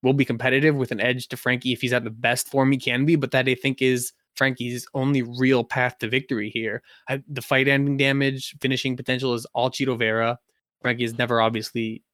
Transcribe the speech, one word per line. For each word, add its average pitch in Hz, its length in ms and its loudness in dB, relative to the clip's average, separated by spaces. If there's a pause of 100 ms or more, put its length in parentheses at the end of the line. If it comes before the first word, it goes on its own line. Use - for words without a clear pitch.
will 131 100 4
be 139 120 4
competitive 131 500 2
with 131 160 -2
an 104 100 -4
edge 127 280 0
to 127 80 -8
Frankie 123 360 0
if - 80 -4
he's 123 120 0
at 120 100 2
the 117 60 -6
best 120 400 -2
form 135 220 2
he 139 60 2
can 127 280 0
be, 165 100 4
but 139 160 0
that, 131 180 2
I 127 60 2
think, 131 260 -4
is 127 320 0 (220)
Frankie's 123 580 -2
only 139 300 2
real 123 400 2
path 123 340 -2
to 117 100 -6
victory 113 440 -4
here. 113 320 -6 (260)
I, 139 180 -4
the 131 140 -8
fight 131 260 2
ending 139 300 2
damage, 135 640 0
finishing 131 340 -2
potential 127 380 -2
is 120 220 -6
all 123 160 0
Chito 127 260 -2
Vera. 113 400 0 (460)
Frankie 123 220 -2
has 117 120 -6
never 120 240 2
obviously 113 640 -2 (100)